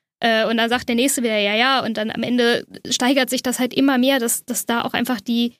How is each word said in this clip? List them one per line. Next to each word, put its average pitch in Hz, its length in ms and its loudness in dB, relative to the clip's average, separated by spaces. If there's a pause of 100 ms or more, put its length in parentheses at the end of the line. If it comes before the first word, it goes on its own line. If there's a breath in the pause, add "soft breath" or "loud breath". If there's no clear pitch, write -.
(200)
Äh, 220 260 2
und 226 100 0
dann 226 120 2
sagt 240 200 -2
der 233 80 0
Nächste 269 260 2
wieder, 220 160 0
„Ja, 202 160 0
ja.“ 247 300 2
Und 220 120 -4
dann 220 140 -4
am - 120 -6
Ende 240 440 0 (240)
steigert 254 400 2
sich 254 120 -2
das 247 160 -4
halt 254 140 -2
immer 269 260 2
mehr, 269 200 2
dass, 233 260 -2
dass - 220 -6
da 233 160 0
auch 233 100 -6
einfach 240 280 -2
die 240 400 -2